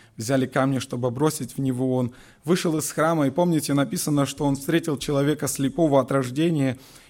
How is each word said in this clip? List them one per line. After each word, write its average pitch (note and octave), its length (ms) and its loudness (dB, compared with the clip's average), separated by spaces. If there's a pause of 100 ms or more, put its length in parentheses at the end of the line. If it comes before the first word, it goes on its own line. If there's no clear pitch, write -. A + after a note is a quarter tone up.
(180)
взяли B2+ 280 0
камни, C3+ 320 0
чтобы B2 320 -4
бросить C3 480 -2
в - 20 -4
Него, C3 380 0
Он B2 160 -2 (320)
вышел E3+ 320 0
из D#3+ 140 -4
храма, D#3 340 2
и C3 60 0
помните, D#3+ 420 0
написано, C#3+ 540 0
что - 180 -4
Он C#3 100 2
встретил D#3+ 440 0
человека C#3+ 480 0
слепого C#3 520 2
от B2 120 2
рождения, C3+ 680 0 (320)